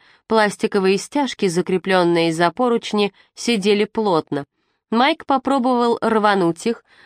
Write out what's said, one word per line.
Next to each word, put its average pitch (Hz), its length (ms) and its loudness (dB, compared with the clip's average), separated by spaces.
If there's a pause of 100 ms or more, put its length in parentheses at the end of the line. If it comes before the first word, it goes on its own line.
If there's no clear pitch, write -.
(260)
Пластиковые 202 720 0
стяжки, 247 500 -4
закрепленные 175 840 0
за 170 180 0
поручни, 226 640 -2 (220)
сидели 208 500 0
плотно. 165 640 -2 (440)
Майк 262 360 0
попробовал 254 720 0
рвануть 202 640 0
их, 233 180 -4 (220)